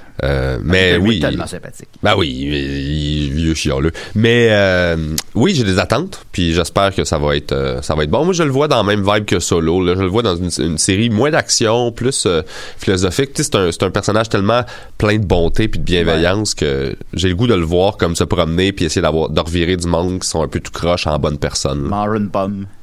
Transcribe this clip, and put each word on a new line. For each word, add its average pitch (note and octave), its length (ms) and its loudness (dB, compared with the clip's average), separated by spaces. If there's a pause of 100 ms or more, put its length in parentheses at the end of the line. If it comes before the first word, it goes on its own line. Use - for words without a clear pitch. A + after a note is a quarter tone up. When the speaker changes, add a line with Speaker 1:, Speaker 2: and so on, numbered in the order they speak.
(240)
Speaker 1:
Euh, C2 320 0
Speaker 2:
Parce A1 100 -6
Speaker 1:
mais F#2 260 4
Speaker 2:
que F2 100 4
lui, G#2 80 4
Speaker 1:
oui. A2 100 2
Speaker 2:
tellement - 260 -2
sympathique. - 440 -14 (120)
Speaker 1:
Ben G2+ 160 4
oui, E2+ 120 2
il, C2+ 240 -6
il D2 760 -2
est - 40 -2
vieux D#2+ 220 0
chialeux. D2 380 0 (240)
Mais, A#2 340 4
euh, F#2 460 2 (400)
oui, D#3+ 180 2
j'ai B2+ 120 2
des F#2 120 2
attentes, A2+ 540 -2
puis E2+ 220 0
j'espère F#2+ 420 2
que E2+ 80 0
ça D#2 140 -2
va D2 180 0
être, C#2+ 160 -4
euh, C2+ 300 -2
ça D#2 140 -4
va D2+ 100 0
être D2 40 -4
bon. A#2 140 2
Moi, F#3 100 0
je E3+ 100 0
le D3 60 0
vois C#3 200 2
dans C3+ 80 2
la G#2+ 60 2
même G2+ 220 2
vibe G#2 200 2
que G2 160 0
Solo, E2+ 420 2
là. F2 140 2
Je F#2+ 60 0
le F#2+ 40 0
vois G2+ 140 0
dans F#2+ 160 0
une, F2+ 120 -2 (100)
une D#2+ 180 -2
série G#2 320 2
moins A#2 220 2
d'action, A#2+ 600 0
plus, A#2+ 360 -2
euh, E2 160 2 (340)
philosophique. F#2+ 560 0
Tu D3+ 100 -4
sais, - 80 -4
c'est - 60 0
un, F2+ 160 2
c'est - 100 -2
un F#2 80 0
personnage G#2+ 380 0
tellement G#2+ 320 2 (360)
plein G#2+ 220 2
de F#2+ 60 0
bonté E2+ 420 2
puis E2+ 140 0
de D2 40 0
bienveillance E2+ 680 2
Speaker 2:
Ouais. - 80 -6
Speaker 1:
que C2+ 360 -2 (180)
j'ai F#2 140 0
le F2+ 80 0
goût A#2 120 0
de A2+ 80 4
le F2 100 2
voir F2+ 320 2
comme E2+ 180 0
se - 80 0
promener E2+ 480 2
puis E2 140 -2
essayer F2 160 0
d'avoir, D#2+ 280 2
de D#2+ 120 0
revirer E2+ 340 0
du F2 120 -4
monde F2+ 340 0
qui - 80 -6
sont E2 120 -2
un D2+ 60 0
peu E2 140 -4
tout - 100 -12
croche E2+ 360 -2
en D2+ 120 0
bonne D2 200 -2
personne, C#2+ 440 -2
là. C#2 60 -2
Speaker 2:
Mange G#2 280 -2
une G#2 120 -2
pomme. G2 380 -4 (160)